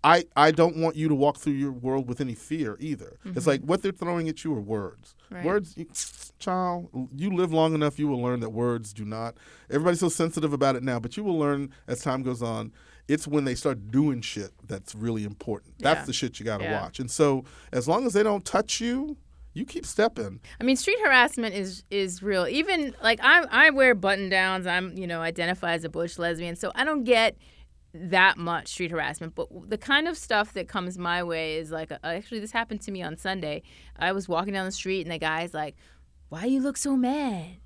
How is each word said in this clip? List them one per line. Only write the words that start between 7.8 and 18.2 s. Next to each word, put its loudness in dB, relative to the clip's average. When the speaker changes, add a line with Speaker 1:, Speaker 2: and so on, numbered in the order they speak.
Speaker 1:
you 0
will 0
learn 0
that -4
words -2
do -8
not, -6
everybody's 4
so 4
sensitive 0
about 2
it -6
now, 0
but -8
you -6
will 0
learn 0
as -4
time -2
goes -2
on, -4
it's 0
when 0
they -2
start -4
doing 2
shit -8
that's -10
really -4
important. -8
That's 2
Speaker 2:
Yeah. -10
Speaker 1:
the -6
shit -4
you -12
gotta -4
Speaker 2:
Yeah. -4
Speaker 1:
watch. -12
And -6
so 2
as -2
long 2
as 0
they 4